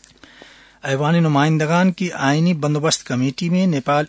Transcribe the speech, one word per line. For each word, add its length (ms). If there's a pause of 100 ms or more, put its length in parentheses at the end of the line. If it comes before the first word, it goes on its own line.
(840)
ایوان 320
نمائندگان 760
کی 200
آئینی 420
بندوبست 500
کمیٹی 460
میں 180
نیپال 420